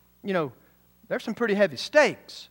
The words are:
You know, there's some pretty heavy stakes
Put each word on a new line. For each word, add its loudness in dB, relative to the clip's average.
You -6
know, -2
there's -6
some -6
pretty 0
heavy 2
stakes 0